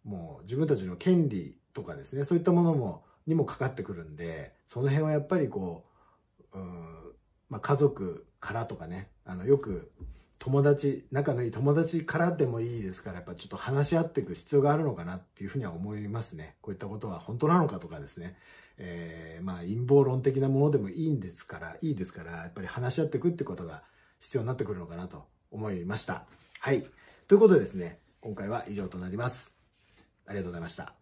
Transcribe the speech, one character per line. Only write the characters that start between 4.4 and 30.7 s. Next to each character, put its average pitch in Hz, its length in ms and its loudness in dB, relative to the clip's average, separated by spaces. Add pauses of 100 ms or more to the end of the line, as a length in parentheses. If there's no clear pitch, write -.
そ 120 140 -6
の 139 60 2
辺 147 180 2
は 156 60 0
や 151 80 2
っ 147 80 -4
ぱ 185 100 2
り 139 120 2
こ 90 360 -8 (680)
う、 98 40 -12
う 95 40 -10
ん、 82 520 -14 (360)
ま 113 80 -8
あ、 - 40 -8
家 143 140 2
族 98 500 0 (140)
か - 140 -8
ら 113 120 -2
と 104 100 -10
か 80 120 -12
ね、 92 240 -10 (140)
あ 95 100 -10
の、 90 100 -8
よ 139 120 8
く 95 340 -8 (480)
友 139 220 4
達、 143 500 4
仲 143 220 0
の 123 100 -2
い 120 40 -2
い 113 40 -4
友 143 220 2
達 165 320 2
か - 120 -4
ら 170 140 2
で 151 140 2
も 117 160 -2
い 117 180 -4
い - 40 -6
で 95 100 -6
す - 80 -14
か - 80 -10
ら、 87 80 -10
や 90 40 -10
っ - 40 -18
ぱ 90 100 -10
ち - 100 -14
ょ - 20 -18
っ - 20 -18
と - 80 -12
話 139 320 0
し 170 80 4
合 165 60 4
っ 165 80 -4
て 139 100 0
い - 40 -6
く 87 100 -8
必 - 200 -4
要 139 60 8
が 147 120 6
あ 151 40 4
る 165 60 0
の 131 100 0
か 87 100 -8
な 90 120 -6
っ 92 40 -10
て - 240 -16
い 98 40 -8
う - 20 -8
ふ - 60 -12
う 135 40 0
に 113 60 -4
は 85 80 -6
思 101 220 -6
い 104 120 -8
ま 113 160 -6
す - 100 -12
ね。 78 280 -16
こ 107 100 -10
う - 20 -6
い 90 40 -10
っ - 20 -18
た 104 80 -10
こ 107 120 -8
と 110 100 -8
は 85 100 -8
本 117 200 -8
当 151 80 4
な 170 100 8
の 160 100 6
か 92 120 -4
と - 80 -12
か - 120 -12
で 143 80 -14
す - 100 -16
ね。 - 200 -14 (400)
え 82 640 -10
ー、 - 20 -8
ま 92 120 -6
あ、 - 40 -10
陰 110 280 -2
謀 139 160 10
論 127 180 2
的 135 180 2
な 135 100 4
も 135 120 4
の 147 100 6
で 139 60 4
も 98 120 0
い 160 180 -2
い - 20 2
ん 139 100 2
で 92 160 -10
す - 100 -16
か 87 140 -14
ら、 - 220 -12
い 156 100 -2
い 127 40 -2
で 92 100 -6
す - 80 -14
か 85 100 -14
ら、 82 80 -12 (120)
や 87 40 -12
っ - 60 -16
ぱ 98 80 -12
り 92 60 -8
話 123 280 -4
し 165 60 0
合 - 40 2
っ - 20 -6
て 135 100 -4
い - 20 0
く 175 100 2
っ - 20 2
て 170 120 -4
こ 92 120 -4
と 87 100 -10
が 76 180 -14 (360)
必 - 180 -6
要 113 60 0
に 113 40 -2
な 120 60 -2
っ - 20 -2
て - 80 -4
く 104 100 -4
る 92 60 -6
の 85 60 -10
か 85 100 -12
な 90 120 -8
と - 180 -16 (260)
思 104 200 -6
い 87 140 -4
ま 98 120 -4
し - 80 -6
た。 87 200 -8 (340)
は 139 120 0
い。 127 140 2 (420)
と 196 80 10
い - 20 8
う - 20 8
こ 220 80 12
と 185 80 10
で 127 60 8
で 95 40 -2
す - 80 -10
ね、 87 260 -8 (220)
今 104 140 -8
回 101 140 -8
は 120 200 -4
以 104 60 -6
上 95 120 -6
と 90 120 -10
な 92 100 -8
り 101 80 -6
ま 123 140 -4
す。 - 240 -12 (720)
あ - 40 -12
り 101 60 -4
が 92 60 -4
と 87 60 -6
う - 20 -8
ご - 20 -
ざ 85 60 -8
い - 20 -6
ま 82 60 -8
し - 80 -12